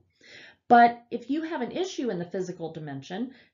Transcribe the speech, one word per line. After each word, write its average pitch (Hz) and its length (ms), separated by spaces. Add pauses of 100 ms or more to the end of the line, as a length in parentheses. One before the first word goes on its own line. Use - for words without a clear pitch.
(680)
But 240 420
if - 200
you 294 140
have 320 180
an 226 100
issue 330 380
in 180 100
the 170 60
physical 175 460
dimension, 156 600 (200)